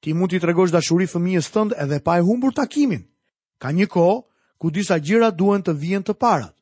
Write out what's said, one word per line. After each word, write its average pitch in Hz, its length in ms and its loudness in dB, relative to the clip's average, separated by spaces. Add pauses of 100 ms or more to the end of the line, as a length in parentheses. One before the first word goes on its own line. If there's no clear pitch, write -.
Ti 156 120 -6
mund 175 180 -2
t'i 180 100 -2
tregosh 170 320 2
dashuri 175 360 2
fëmijës 175 440 -2
tënd 214 240 0
edhe 143 280 -4
pa 170 140 2
e 175 40 2
humbur 247 300 2
takimin. 247 560 -2 (500)
Ka 131 140 -6
një 185 160 0
kohë 185 360 2 (340)
ku 165 120 -2
disa 180 300 0
gjëra 220 320 2
duhen 196 320 0
të 175 80 0
vijen 175 320 -4
të - 100 -4
parat. 165 480 0